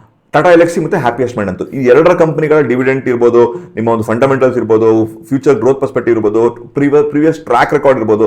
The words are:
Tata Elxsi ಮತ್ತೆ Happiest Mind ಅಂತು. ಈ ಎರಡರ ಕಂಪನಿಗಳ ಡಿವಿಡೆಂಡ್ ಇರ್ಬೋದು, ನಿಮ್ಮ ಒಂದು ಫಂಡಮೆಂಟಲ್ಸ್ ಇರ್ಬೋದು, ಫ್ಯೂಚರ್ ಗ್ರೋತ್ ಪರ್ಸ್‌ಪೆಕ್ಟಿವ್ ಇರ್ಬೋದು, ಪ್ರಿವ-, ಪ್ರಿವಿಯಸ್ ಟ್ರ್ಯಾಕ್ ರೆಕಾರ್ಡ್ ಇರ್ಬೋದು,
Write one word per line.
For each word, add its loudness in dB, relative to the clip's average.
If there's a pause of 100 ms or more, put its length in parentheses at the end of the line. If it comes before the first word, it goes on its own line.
(340)
Tata 2
Elxsi 2
ಮತ್ತೆ -4
Happiest -4
Mind -4
ಅಂತು. -8
ಈ -4
ಎರಡರ 4
ಕಂಪನಿಗಳ 0
ಡಿವಿಡೆಂಡ್ -2
ಇರ್ಬೋದು, 0
ನಿಮ್ಮ -4
ಒಂದು -2
ಫಂಡಮೆಂಟಲ್ಸ್ 0
ಇರ್ಬೋದು, 2
ಫ್ಯೂಚರ್ -2
ಗ್ರೋತ್ 0
ಪರ್ಸ್‌ಪೆಕ್ಟಿವ್ -2
ಇರ್ಬೋದು, 0
ಪ್ರಿವ-, -2
ಪ್ರಿವಿಯಸ್ -2
ಟ್ರ್ಯಾಕ್ 0
ರೆಕಾರ್ಡ್ 2
ಇರ್ಬೋದು, 0